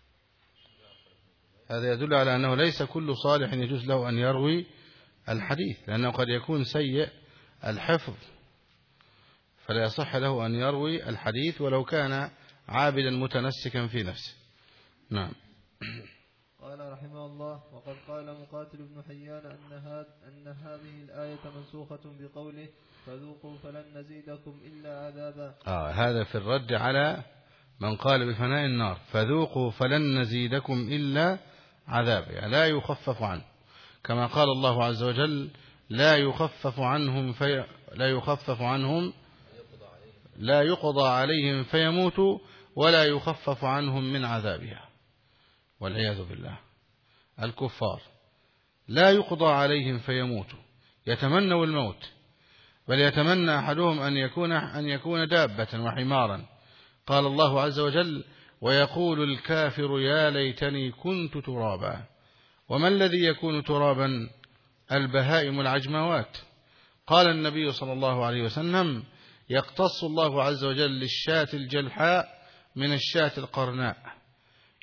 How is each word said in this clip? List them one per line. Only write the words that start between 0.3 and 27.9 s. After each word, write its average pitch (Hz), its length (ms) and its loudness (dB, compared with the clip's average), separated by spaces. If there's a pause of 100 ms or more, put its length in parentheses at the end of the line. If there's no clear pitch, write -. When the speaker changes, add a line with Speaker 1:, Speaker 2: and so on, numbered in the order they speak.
Speaker 1:
هذا 120 260 -2
يدل 147 220 0
على 131 220 4
أنه 131 180 2
ليس 156 280 2
كل 147 340 -4
صالح 143 360 2
يجوز 127 320 -2
له 127 240 0
أن 117 100 0
يروي 135 480 0 (640)
الحديث، 113 600 -4
لأنه 117 220 0
قد 123 180 -2
يكون 127 360 -2
سيء 143 440 -2 (560)
الحفظ، 113 520 -2 (1500)
فلا 113 180 0
يصح 123 320 -4
له 131 300 0
أن 113 80 -2
يروي 143 540 -2
الحديث 113 520 -4
ولو 135 240 0
كان 139 460 -2 (380)
عابدا 135 420 2
متنسكا 127 760 -2
في 113 160 -4
نفسه. - 320 -10 (760)
نعم. 98 220 -4 (1300)
Speaker 2:
قال 143 300 -16
رحمه 147 340 -16
الله: 147 360 -14 (100)
"وقد 139 240 -18 (120)
قال 147 320 -14
مقاتل 147 380 -16
بن 147 300 -20
حيان 147 380 -18
أن 147 260 -20
هاد-، 147 560 -18
أن 143 200 -20
هذه 151 540 -18
الآية 147 360 -14 (180)
منسوخة 147 480 -16
بقوله: 147 640 -18 (380)
'فذوقوا 147 520 -18
فلن 143 260 -16 (140)
نزيدكم 147 680 -18
إلا 147 420 -14
عذابا.'" 143 480 -12 (120)
Speaker 1:
آه، 82 240 -4
هذا 117 340 0
في - 100 -16
الرد 117 380 -2
على 139 520 0 (560)
من 107 160 -2